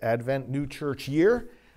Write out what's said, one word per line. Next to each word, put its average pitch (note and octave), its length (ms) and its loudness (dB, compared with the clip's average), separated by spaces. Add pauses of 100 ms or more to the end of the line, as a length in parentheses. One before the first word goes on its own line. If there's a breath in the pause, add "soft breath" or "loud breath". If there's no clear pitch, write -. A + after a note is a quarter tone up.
Advent, A#2+ 460 -2
new C#3+ 180 -2
church C#3 440 -6
year, G3 400 4 (280 loud breath)